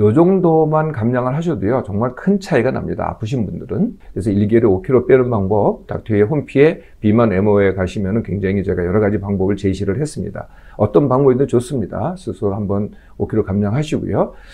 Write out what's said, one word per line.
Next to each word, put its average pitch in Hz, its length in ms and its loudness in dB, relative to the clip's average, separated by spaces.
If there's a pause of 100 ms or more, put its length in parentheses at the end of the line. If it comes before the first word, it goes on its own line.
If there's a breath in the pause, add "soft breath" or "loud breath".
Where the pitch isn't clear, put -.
요 104 120 4
정도만 160 800 2
감량을 123 440 -2
하셔도요, 127 480 -2
정말 113 320 -4
큰 196 240 0
차이가 131 320 0
납니다. 85 360 -4
아프신 110 380 -4
분들은. 87 520 -4 (140 soft breath)
그래서 98 180 -4
일 101 180 2
개월에 117 180 4
오 95 160 2
킬로 123 240 2
빼는 127 240 4
방법, 107 560 0
닥터의 101 360 0
홈피에 139 580 2 (180 loud breath)
비만 110 340 2
엠오에 101 420 2
가시면은 98 500 -2
굉장히 95 400 -2
제가 90 200 -2
여러 90 140 0
가지 104 220 2
방법을 98 360 -2
제시를 98 440 -2
했습니다. 98 480 -8 (280 soft breath)
어떤 135 320 2
방법이든 131 380 2
좋습니다. 120 680 -4
스스로 101 380 -6
한번 101 380 -4 (240 loud breath)
오 104 120 -4
킬로 110 160 0
감량하시고요. 104 880 -2 (220 loud breath)